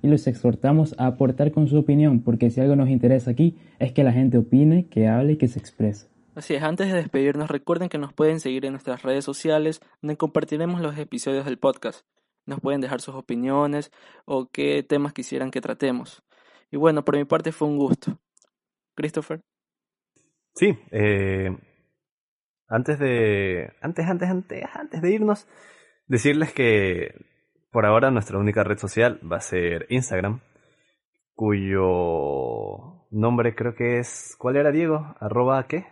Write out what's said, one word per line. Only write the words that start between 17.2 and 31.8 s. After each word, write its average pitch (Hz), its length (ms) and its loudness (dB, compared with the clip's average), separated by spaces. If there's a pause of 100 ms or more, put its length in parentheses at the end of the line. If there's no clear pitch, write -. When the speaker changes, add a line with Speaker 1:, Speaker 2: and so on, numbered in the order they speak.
Speaker 2:
parte 160 260 -2
fue 156 180 -2
un 147 100 -2
gusto. - 400 -2 (760)
Christopher. 156 460 -6 (1120)
Speaker 3:
Sí, - 220 2 (140)
eh, 95 680 0 (1120)
antes 123 300 -2
de, 104 800 0
antes, 165 260 -6
antes, 180 220 -2
antes, 185 360 -6 (100)
antes 294 260 -10
de 180 140 2
irnos, 214 340 0 (600)
decirles 143 440 0
que 101 600 2 (600)
por 110 120 2
ahora 120 260 4
nuestra 104 260 -2
única 104 240 2
red 101 160 0
social 113 420 0
va 82 180 -6
a - 20 -6
ser 85 480 -4
Instagram, 113 500 -2 (960)
cuyo 85 1800 -2